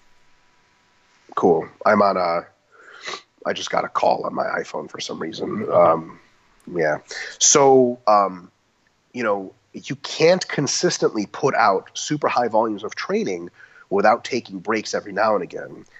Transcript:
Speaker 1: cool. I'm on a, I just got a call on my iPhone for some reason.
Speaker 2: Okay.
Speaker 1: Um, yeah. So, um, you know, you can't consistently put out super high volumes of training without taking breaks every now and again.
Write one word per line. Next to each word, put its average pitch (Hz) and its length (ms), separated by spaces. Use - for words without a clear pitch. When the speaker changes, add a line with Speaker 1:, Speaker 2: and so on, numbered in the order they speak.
Speaker 1:
cool. 82 340
I'm 104 160
on 101 160
a, 85 300
I - 80
just - 180
got - 140
a - 40
call - 360
on - 100
my - 100
iPhone - 460
for - 100
some - 180
reason. - 460
Speaker 2:
Okay. - 80
Speaker 1:
Um, 82 460
yeah. 78 260
So, 131 680
um, 95 440
you 123 100
know, 101 300
you - 220
can't 170 520
consistently 143 800
put - 280
out 98 380
super - 360
high 120 200
volumes 107 340
of 104 120
training 98 560
without 104 340
taking 101 360
breaks 104 340
every 98 180
now 107 220
and 98 80
again. - 420